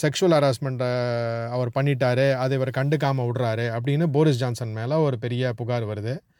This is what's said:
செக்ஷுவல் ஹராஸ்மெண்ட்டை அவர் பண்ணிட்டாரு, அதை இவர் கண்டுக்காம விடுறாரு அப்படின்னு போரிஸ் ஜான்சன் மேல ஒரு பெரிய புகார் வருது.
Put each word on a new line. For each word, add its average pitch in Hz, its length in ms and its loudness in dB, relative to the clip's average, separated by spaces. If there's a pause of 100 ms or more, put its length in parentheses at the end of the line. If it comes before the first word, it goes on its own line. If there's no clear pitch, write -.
செக்ஷுவல் 147 200 0
ஹராஸ்மெண்ட்டை 123 1300 0
அவர் 123 280 -2
பண்ணிட்டாரு, 135 580 2
அதை 131 240 0
இவர் 131 120 0
கண்டுக்காம 135 600 0
விடுறாரு 117 480 -2
அப்படின்னு 143 280 0
போரிஸ் 147 320 4
ஜான்சன் 120 340 -4
மேல 120 280 -2
ஒரு 139 200 0
பெரிய 123 340 -2
புகார் 117 340 -4
வருது. 107 300 -6 (220)